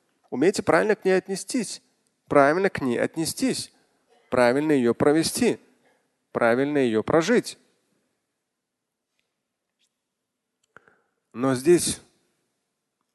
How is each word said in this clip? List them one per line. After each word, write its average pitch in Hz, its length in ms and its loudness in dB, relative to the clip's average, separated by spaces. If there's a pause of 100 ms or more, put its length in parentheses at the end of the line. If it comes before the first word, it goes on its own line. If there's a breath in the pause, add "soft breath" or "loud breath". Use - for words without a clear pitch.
(300)
Умейте 143 320 0
правильно 190 340 0
к - 80 -10
ней 190 120 2
отнестись. - 680 -6 (440)
Правильно 156 440 2
к - 100 -8
ней 123 180 -2
отнестись, - 760 -6 (600)
правильно 127 380 2
её 117 220 2
провести, 156 680 0 (720)
правильно 127 460 0
её 113 260 0
прожить. 170 520 0 (3750 soft breath)
Но 131 220 -2
здесь 147 460 0 (1160)